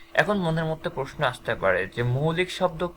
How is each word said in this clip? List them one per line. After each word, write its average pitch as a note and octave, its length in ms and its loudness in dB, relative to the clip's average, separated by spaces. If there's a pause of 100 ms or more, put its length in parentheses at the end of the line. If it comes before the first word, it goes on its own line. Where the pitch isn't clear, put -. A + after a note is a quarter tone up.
(120)
এখন G#3 260 4
মনের E3 260 0
মধ্যে D#3+ 260 -4
প্রশ্ন C#3 340 -4
আসতে B2 300 -2
পারে F#2+ 320 2
যে A#2 160 -4
মৌলিক D#3+ 480 2
শব্দ F3 460 -2